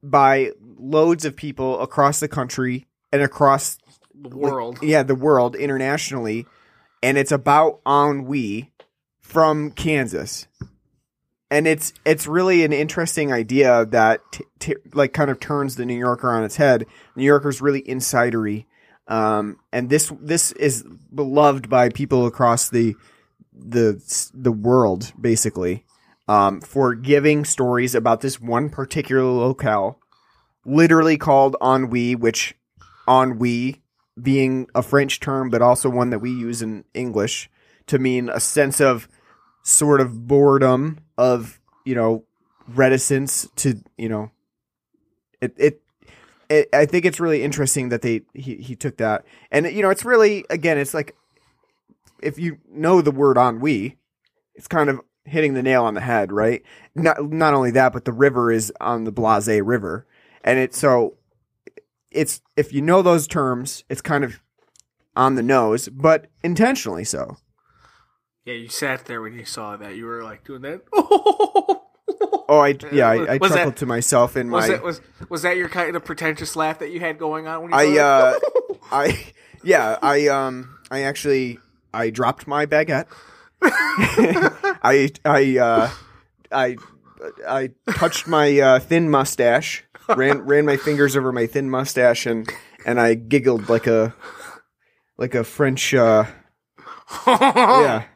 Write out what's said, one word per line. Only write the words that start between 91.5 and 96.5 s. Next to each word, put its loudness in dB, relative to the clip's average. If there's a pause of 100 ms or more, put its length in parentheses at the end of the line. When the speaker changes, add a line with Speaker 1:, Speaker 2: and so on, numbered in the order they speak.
Speaker 1:
mustache, 0
and, -4 (380)
and 0
I 4
giggled 0
like 2
a, 0 (1000)
like -8
a -2
French, -2
uh, 6 (540)